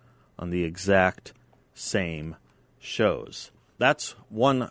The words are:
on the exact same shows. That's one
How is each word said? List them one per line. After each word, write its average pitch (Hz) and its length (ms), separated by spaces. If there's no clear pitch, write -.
on 87 140
the 87 120
exact 92 680
same 82 600
shows. - 720
That's 139 340
one 127 440